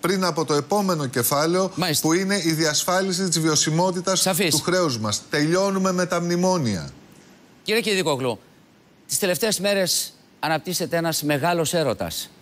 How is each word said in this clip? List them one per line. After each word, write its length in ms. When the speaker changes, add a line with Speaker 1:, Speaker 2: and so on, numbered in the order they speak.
Speaker 1:
πριν 240
από 200
το 100
επόμενο 520
κεφάλαιο, 680
Speaker 2:
Μάλιστα. 320
Speaker 1:
που 60
είναι 320
η 80
διασφάλιση 760
της 120
βιωσιμότητας 800
Speaker 2:
Σαφής. 340
Speaker 1:
του 80
χρέους 360
μας. 320
Τελειώνουμε 600
με 140
τα 140
μνημόνια. 720
Speaker 2:
Κύριε 180
Κηδικόγλου, 580
τις 120
τελευταίες 420
μέρες 520
αναπτύσσεται 560
ένας 260
μεγάλος 520
έρωτας 560